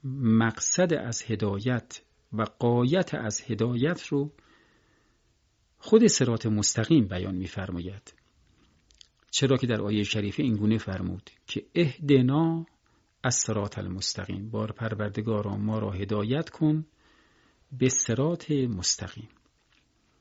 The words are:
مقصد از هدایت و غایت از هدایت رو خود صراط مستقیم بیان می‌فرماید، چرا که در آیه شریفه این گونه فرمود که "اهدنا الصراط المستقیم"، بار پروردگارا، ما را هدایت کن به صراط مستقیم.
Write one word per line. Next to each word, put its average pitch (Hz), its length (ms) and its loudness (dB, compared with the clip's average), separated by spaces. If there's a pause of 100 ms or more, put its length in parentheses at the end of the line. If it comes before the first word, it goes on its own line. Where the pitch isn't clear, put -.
مقصد 131 880 2
از 117 300 -4
هدایت 110 760 -2 (320)
و 110 120 0
غایت 123 680 2
از 110 260 -4
هدایت 123 680 -2
رو 147 260 -2 (1500)
خود 226 280 6
صراط 120 400 2
مستقیم 110 600 2
بیان 92 260 -4
می‌فرماید، 92 800 -8 (1160)
چرا 131 260 2
که 123 100 0
در 110 140 0
آیه 104 220 0
شریفه 104 400 -2
این 117 140 2
گونه 107 220 2
فرمود 92 520 -6 (160)
که - 280 -8
"اهدنا 156 920 2 (580)
الصراط 104 540 -2
المستقیم"، 95 720 -8
بار 107 220 -4
پروردگارا، 104 840 -4
ما 107 220 -2
را 104 120 -4
هدایت 104 600 -2
کن 156 360 0 (840)
به 127 160 2
صراط 139 640 0
مستقیم. 113 800 -4 (920)